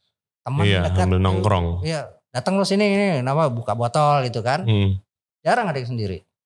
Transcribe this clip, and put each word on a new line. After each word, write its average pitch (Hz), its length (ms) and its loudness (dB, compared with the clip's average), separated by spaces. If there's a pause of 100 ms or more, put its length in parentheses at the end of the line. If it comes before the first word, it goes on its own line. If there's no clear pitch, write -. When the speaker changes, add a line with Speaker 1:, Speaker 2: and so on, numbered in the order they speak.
(420)
Speaker 1:
teman 127 220 -2
Speaker 2:
Iya, 98 180 2
Speaker 1:
dekat 87 160 0
Speaker 2:
sambil 92 180 2
Speaker 1:
tuh. 92 80 2
Speaker 2:
nongkrong. 95 420 2 (160)
Speaker 1:
Iya, 156 180 -6 (280)
datang 185 260 -4
lu 196 100 2
sini, 196 200 2
ini 202 220 2 (140)
nama 139 260 0
buka 117 260 -2
botol 139 520 2
gitu 120 160 -4
kan. 135 240 -2
Speaker 2:
Hmm. 101 340 2 (420)
Speaker 1:
Jarang 220 260 0
ada 151 100 -4
yang 127 120 -6
sendiri. 104 380 -6 (200)